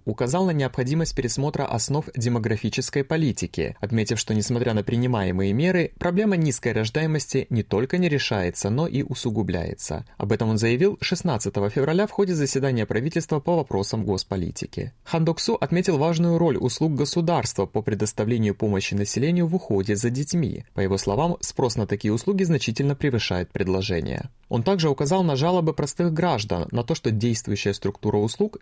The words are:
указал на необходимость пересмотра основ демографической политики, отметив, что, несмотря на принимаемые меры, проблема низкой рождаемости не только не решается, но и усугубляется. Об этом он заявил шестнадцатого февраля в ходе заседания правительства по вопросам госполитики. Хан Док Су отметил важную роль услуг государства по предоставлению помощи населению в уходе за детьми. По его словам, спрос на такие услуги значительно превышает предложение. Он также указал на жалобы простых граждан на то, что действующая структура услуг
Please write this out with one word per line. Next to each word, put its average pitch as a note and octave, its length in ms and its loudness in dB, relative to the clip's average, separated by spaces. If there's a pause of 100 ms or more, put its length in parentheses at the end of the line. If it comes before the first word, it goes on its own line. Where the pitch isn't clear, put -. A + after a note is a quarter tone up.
указал C3 400 0
на F3+ 60 2
необходимость C#3+ 640 0
пересмотра C#3 520 -2
основ C#3 400 -2 (100)
демографической A#2+ 880 0
политики, C3+ 800 -2
отметив, A2 400 0
что, - 120 -4
несмотря A#2 400 0
на G#2 100 0
принимаемые G2+ 680 0
меры, E3 480 2
проблема F#3+ 380 2
низкой C#3+ 340 0
рождаемости C#3 760 0
не A2 140 2
только B2 340 0
не F3+ 100 2
решается, G2+ 640 0
но C3+ 180 0
и C3 160 -2
усугубляется. F#2 1000 -4 (100)
Об G2+ 160 -4
этом A2 200 2
он A2 60 2
заявил B2 440 2
шестнадцатого A2 680 -2
февраля D#3+ 380 2
в - 40 -14
ходе F#3 240 0
заседания C3 500 0
правительства D3+ 560 -2
по F3 160 2
вопросам G#2+ 480 -2
госполитики. - 880 -4 (100)
Хан D#3+ 220 0
Док D#3+ 160 0
Су - 140 0
отметил E3+ 420 0
важную E3 400 2
роль E3 180 4
услуг D3 400 0
государства D3 720 0
по - 160 -2
предоставлению G#2+ 720 0
помощи G2+ 380 0
населению D3 540 0
в E3 80 0
уходе G2+ 420 0
за A#2 120 0
детьми. C#3+ 540 -2 (100)
По - 60 -4
его F#2+ 180 2
словам, A#2+ 440 0
спрос - 340 -2
на A2 100 0
такие G#2 280 0
услуги F#3+ 300 0
значительно C#3+ 520 0
превышает A2 540 0
предложение. F#2 800 -2 (180)
Он A#2 160 -2
также F3 260 2
указал D3+ 340 2
на D3 140 2
жалобы E3 360 2
простых E3 380 0
граждан A#2 600 0
на A#2+ 120 0
то, D#3+ 100 -2
что B2+ 160 -2
действующая A2 640 0
структура G2+ 440 -2
услуг A2+ 440 0